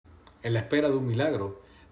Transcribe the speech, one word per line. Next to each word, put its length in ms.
En 120
la 80
espera 280
de 80
un 100
milagro, 540